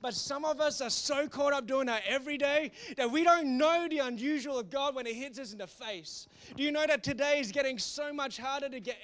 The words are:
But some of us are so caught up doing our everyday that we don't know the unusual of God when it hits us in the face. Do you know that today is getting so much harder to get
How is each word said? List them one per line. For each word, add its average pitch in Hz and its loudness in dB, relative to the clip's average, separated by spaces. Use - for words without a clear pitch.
But 240 -2
some 285 -4
of 302 0
us 294 2
are 233 -2
so 285 0
caught 285 2
up 269 0
doing 262 2
our 220 2
everyday 285 2
that 247 0
we 311 2
don't 330 6
know 339 4
the 311 0
unusual 262 -2
of 196 -6
God 277 -2
when 254 -6
it 226 -4
hits 254 -10
us 233 -10
in 214 -14
the 202 -10
face. 202 -10
Do 262 -4
you 294 2
know 302 2
that 294 4
today 285 2
is 220 -4
getting 262 -2
so 294 -6
much 277 -4
harder 269 -4
to 254 -10
get 226 -8